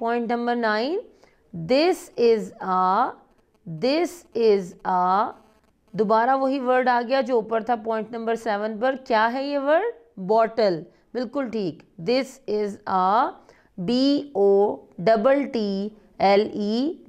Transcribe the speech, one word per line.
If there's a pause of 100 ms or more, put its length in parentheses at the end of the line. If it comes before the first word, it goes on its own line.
point
number
nine, (580)
this
is (220)
a, (580)
this
is (220)
a (640)
दोबारा
वही
वर्ड
आ
गया
जो
ऊपर
था
पॉइंट
नंबर
सेवन
पर। (100)
क्या
है
ये
वर्ड? (240)
बॉटल। (300)
बिल्कुल
ठीक। (180)
This (200)
is (160)
a (480)
बी
ओ (240)
डबल
टी (240)
एल
ई